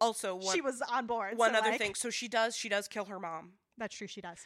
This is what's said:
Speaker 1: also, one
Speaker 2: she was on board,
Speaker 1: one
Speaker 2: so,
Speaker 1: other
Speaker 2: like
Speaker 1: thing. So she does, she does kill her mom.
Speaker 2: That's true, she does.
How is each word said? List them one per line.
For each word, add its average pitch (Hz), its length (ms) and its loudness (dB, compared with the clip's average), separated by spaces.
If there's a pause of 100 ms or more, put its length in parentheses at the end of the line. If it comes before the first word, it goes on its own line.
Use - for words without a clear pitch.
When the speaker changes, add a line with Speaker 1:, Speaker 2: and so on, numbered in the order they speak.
Speaker 1:
also, 214 340 2
one 190 200 0
Speaker 2:
she 339 60 4
was 254 200 -2
on 240 240 0
board, 226 320 -2
Speaker 1:
one 226 160 8
Speaker 2:
so, 220 60 6
Speaker 1:
other 220 100 4
Speaker 2:
like 226 100 2
Speaker 1:
thing. 208 160 0
So 240 140 -2
she 233 180 -4
does, 226 300 2
she - 120 -6
does 202 180 2
kill 208 180 -4
her 190 140 -8
mom. 170 320 -8 (260)
Speaker 2:
That's 220 180 -6
true, 208 120 -10
she - 140 -12
does. 175 240 -12